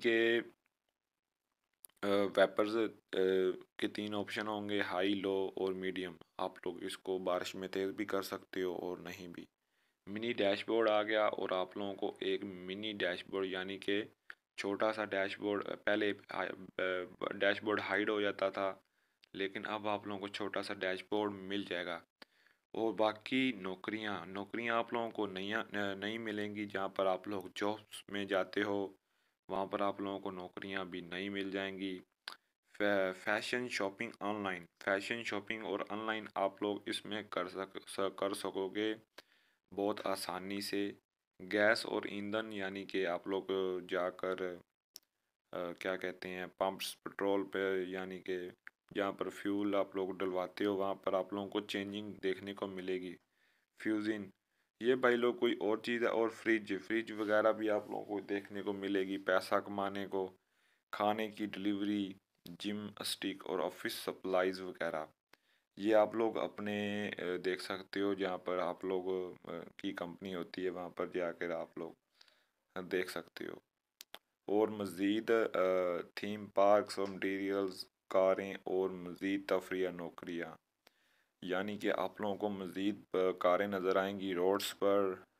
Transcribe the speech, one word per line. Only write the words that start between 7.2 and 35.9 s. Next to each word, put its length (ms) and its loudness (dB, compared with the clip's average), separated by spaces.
में 140 -6
तेज़ 220 0
भी 120 -4
कर 180 -2
सकते 400 -6
हो 120 0
और 260 -6
नहीं 320 -12
भी। 160 -12
मिनी 240 -4
डैशबोर्ड 560 4
आ 140 6
गया 260 4
और 240 -2
आप 260 -2
लोगों 160 -4
को 280 -4
एक 220 0
मिनी 480 -6
डैशबोर्ड 540 -2
यानी 320 -4
कि 360 0
छोटा 340 2
सा 120 -2
डैशबोर्ड, 640 0
पहले 420 2
हाई, 360 -4
अ, 640 -4
डैशबोर्ड 460 2
हाइड 300 2
हो 100 2
जाता 300 2
था, 320 -2
लेकिन 300 -2
अब 220 -2
आप 200 0
लोगों 140 -4
को 80 -4
छोटा 340 -4
सा 120 -4
डैशबोर्ड 580 0
मिल 320 -4
जाएगा। 380 -4
और 180 2
बाकी 600 2
नौकरियां, 760 -4
नौकरियां 520 -2
आप 160 -2
लोगों 160 0
को 160 -2
नहीं, 280 -4
अ, 200 0
नहीं 440 -2
मिलेंगी। 480 -4
जहां 220 -2
पर 180 0
आप 220 0
लोग 280 -6
जॉब्स 540 -4
में 160 -4
जाते 340 2
हो, 380 -2
वहां 160 0
पर 160 0
आप 180 0
लोगों 180 -4
को 120 -6
नौकरियां 540 -6
भी 160 -8
नहीं 300 -4
मिल 200 -2
जाएंगी। 520 -4
फै-, 340 4
फैशन, 560 -2
शॉपिंग 440 -2
ऑनलाइन, 440 -2
फैशन, 400 0
शॉपिंग 440 -4
और 260 0